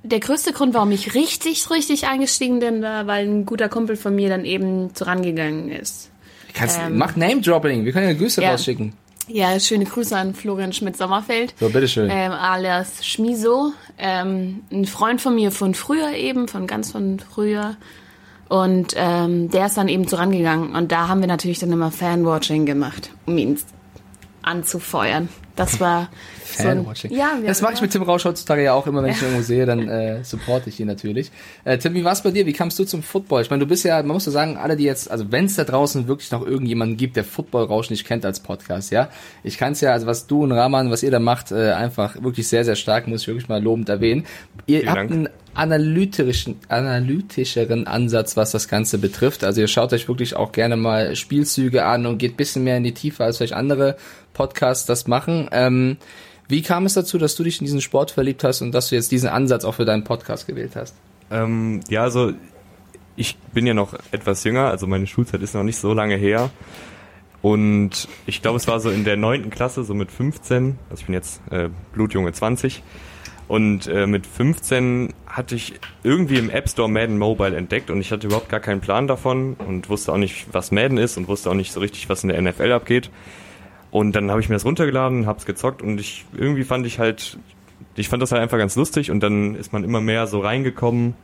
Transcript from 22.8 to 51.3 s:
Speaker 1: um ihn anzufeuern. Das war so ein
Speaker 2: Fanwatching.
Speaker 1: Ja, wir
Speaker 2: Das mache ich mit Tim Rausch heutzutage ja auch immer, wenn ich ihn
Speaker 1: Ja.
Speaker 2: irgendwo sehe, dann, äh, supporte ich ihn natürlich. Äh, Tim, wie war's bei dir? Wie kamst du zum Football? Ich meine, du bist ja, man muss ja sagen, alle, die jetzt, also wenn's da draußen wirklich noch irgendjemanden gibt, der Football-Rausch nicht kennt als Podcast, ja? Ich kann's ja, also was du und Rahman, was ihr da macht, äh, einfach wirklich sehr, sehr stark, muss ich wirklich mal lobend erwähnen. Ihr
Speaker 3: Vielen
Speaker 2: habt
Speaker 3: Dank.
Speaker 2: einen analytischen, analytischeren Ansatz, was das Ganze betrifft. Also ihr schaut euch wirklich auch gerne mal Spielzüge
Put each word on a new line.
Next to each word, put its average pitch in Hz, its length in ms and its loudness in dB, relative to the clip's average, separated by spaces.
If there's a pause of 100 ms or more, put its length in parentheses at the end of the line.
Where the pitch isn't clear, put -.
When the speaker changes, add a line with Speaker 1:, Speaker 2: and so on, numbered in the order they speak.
Speaker 1:
um 170 100 0
ihn 143 220 2 (840)
anzufeuern. 165 880 -2 (260)
Das - 260 -2
war 175 280 2 (360)
so - 220 -4
ein 180 120 2
Speaker 2:
Fanwatching. 110 340 -6
Speaker 1:
Ja, 285 280 0
wir 214 80 -2
Speaker 2:
Das 190 120 0
mache 226 140 2
ich 233 80 -2
mit 202 80 0
Tim 190 120 0
Rausch 175 220 2
heutzutage 160 380 0
ja 135 100 6
auch 135 140 2
immer, 143 160 0
wenn 131 80 2
ich 220 80 -2
ihn 135 60 0
Speaker 1:
Ja. - 20 0
Speaker 2:
irgendwo 123 180 0
sehe, 123 220 2
dann, 117 220 0
äh, 113 360 -2
supporte 123 460 -4
ich - 100 -14
ihn 107 60 -4
natürlich. 104 440 -4 (340)
Äh, 131 120 2
Tim, 165 160 -2
wie 175 120 0
war's 190 180 2
bei 196 80 2
dir? 190 160 2
Wie 147 80 0
kamst 165 240 -2
du 190 60 2
zum 175 180 -4
Football? 160 400 0
Ich 113 80 -2
meine, 143 100 2
du 143 60 2
bist 175 180 2
ja, 165 140 4
man 147 160 0
muss 196 100 0
ja 147 80 -2
sagen, 147 240 0
alle, 151 200 0
die 143 80 2
jetzt, 135 260 0
also 110 200 -4
wenn's 196 260 2
da 156 80 0
draußen 131 440 2
wirklich 139 220 -4
noch 117 160 -4
irgendjemanden 117 500 0
gibt, 127 200 -2
der 107 80 0
Football-Rausch 110 680 -2
nicht 107 160 -4
kennt 113 180 -4
als 95 160 -4
Podcast, 98 520 -8
ja? 123 180 2 (320)
Ich - 160 -8
kann's 143 240 -2
ja, 135 100 4
also 113 140 0
was 117 200 -2
du 147 180 2
und 131 80 2
Rahman, 127 380 4
was 113 120 0
ihr 135 80 2
da 123 80 4
macht, 120 340 0
äh, 107 200 4
einfach 107 500 -2
wirklich 123 260 -2
sehr, 117 160 4
sehr 110 120 2
stark, 113 320 0
muss 113 140 -4
ich - 40 -6
wirklich 120 240 -6
mal 107 120 0
lobend 113 280 0
erwähnen. 113 340 2 (400)
Ihr 151 160 4
Speaker 3:
Vielen - 80 -2
Speaker 2:
habt 170 120 2
Speaker 3:
Dank. 107 100 -4
Speaker 2:
einen 160 180 0 (260)
analytischen, 156 1120 2
analytischeren 127 1200 0
Ansatz, 113 480 0
was 107 160 2
das 107 160 -2
Ganze 107 300 0
betrifft. 101 440 0
Also 101 180 2
ihr 107 60 6
schaut 120 260 2
euch 117 140 0
wirklich 123 300 -2
auch - 160 -2
gerne 113 240 2
mal 110 400 0
Spielzüge 131 680 2